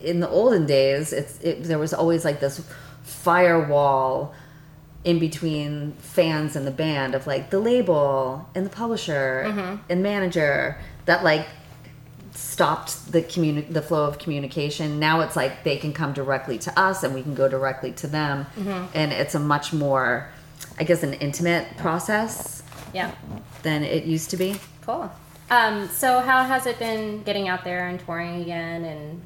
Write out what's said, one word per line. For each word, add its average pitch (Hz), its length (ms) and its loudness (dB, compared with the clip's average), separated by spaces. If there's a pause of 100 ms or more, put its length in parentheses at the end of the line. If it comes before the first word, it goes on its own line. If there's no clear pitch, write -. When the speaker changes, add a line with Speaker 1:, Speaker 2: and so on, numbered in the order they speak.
Speaker 1:
in 170 180 0
the 170 80 2
olden 196 380 6
days, 139 480 4
it's, - 260 -4
it, 165 240 -2
there 165 160 0
was 156 140 0
always, 165 320 2
like, 147 160 0
this 139 200 -2 (420)
firewall 147 1300 4 (720)
in 170 140 4
between 151 800 -2
fans 156 580 2
and 139 100 -2
the 135 40 -2
band 139 440 0
of, 139 120 -2
like, 139 220 -2
the 196 100 2
label 156 880 2 (100)
and 185 100 -2
the 196 40 -4
publisher 151 800 -2
Speaker 2:
Mm-hmm. 202 280 -4 (140)
Speaker 1:
and 180 140 2
manager 170 760 2 (280)
that, 180 180 4
like, 156 220 4 (880)
stopped - 760 -2
the 165 100 4
communi-, 151 500 -2
the 160 100 0
flow 151 240 0
of 147 120 -4
communication. 147 840 -4
Now 156 220 4
it's 156 140 -2
like 135 280 -2
they 143 140 0
can 147 160 -4
come 147 200 -2
directly 135 460 -2
to - 200 -2
us 190 240 2
and 135 100 -2
we 131 80 -6
can 139 140 -6
go 135 120 4
directly 131 460 -2
to - 140 -10
them. 143 380 -2 (120)
Speaker 2:
Mm-hmm. 190 280 -4 (100)
Speaker 1:
And 151 180 0
it's 127 220 -2
a 156 40 2
much 147 320 0
more, 135 580 0 (500)
I - 40 2
guess, 170 200 4
an 139 120 -2
intimate 165 640 -2
process 208 840 -2 (280)
Speaker 2:
Yeah. 175 200 -6 (500)
Speaker 1:
than 151 220 0
it 151 220 0
used 160 260 -2
to 185 60 -4
be. 190 180 -2 (260)
Speaker 2:
Cool. 285 300 -6 (400)
Um, 220 380 4
so 254 320 4
how 262 220 4
has 262 220 0
it 233 140 -2
been 220 420 -4
getting 202 280 -2
out 185 140 -2
there 180 240 -4
and 180 120 -6
touring 175 420 -6
again 170 420 -6
and 156 420 -10